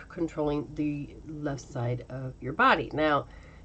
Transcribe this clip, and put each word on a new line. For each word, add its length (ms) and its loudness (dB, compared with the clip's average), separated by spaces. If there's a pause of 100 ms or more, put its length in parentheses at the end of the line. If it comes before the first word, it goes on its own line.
controlling 680 0
the 420 -2 (100)
left 360 -4
side 480 -2
of 320 -8
your 100 -4
body. 400 4
Now, 340 4 (380)